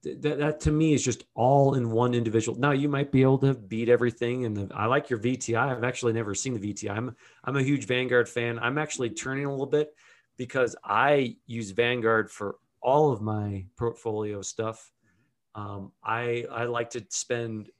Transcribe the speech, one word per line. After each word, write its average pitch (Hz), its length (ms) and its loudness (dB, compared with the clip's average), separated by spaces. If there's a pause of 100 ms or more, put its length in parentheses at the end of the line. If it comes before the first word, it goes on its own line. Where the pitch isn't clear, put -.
Th-, - 160 -10
that, 147 180 -2
that 151 220 -2
to 156 100 2
me 156 240 4
is 123 100 0
just 120 200 -2 (100)
all 139 400 6
in 120 160 0
one 123 240 2
individual. 113 420 0
Now 139 140 2
you 139 180 0
might 139 220 -2
be 131 120 6
able 135 160 6
to 135 160 4
beat 113 340 -4
everything. 120 560 2
And 107 120 -4
the, 98 160 -6
I 104 140 0
like 139 240 0
your 120 80 0
V 123 180 0
T 117 200 -2
I. 131 160 2
I've 117 100 -4
actually 120 300 0
never 104 240 -2
seen 131 180 -4
the 113 60 -4
V 101 120 -4
T 104 160 -8
I. 101 60 -6
I'm, 120 220 -6 (260)
I'm 135 140 -4
a 135 80 2
huge 139 220 0
Vanguard 123 420 2
fan. 117 320 -4
I'm 123 180 0
actually 131 320 -4
turning 135 360 -6
a 139 40 -4
little 139 160 -4
bit 151 300 0 (400)
because 123 480 -2
I 127 640 2
use 113 260 -8
Vanguard 113 580 2
for - 280 -10 (220)
all 143 300 4
of 113 100 -2
my 104 440 -4 (120)
portfolio 107 680 -6
stuff. - 500 -8 (640)
Um, 101 340 -12 (140)
I, 117 440 -2
I 117 180 -4
like 120 240 -4
to 117 180 -10
spend 113 720 -6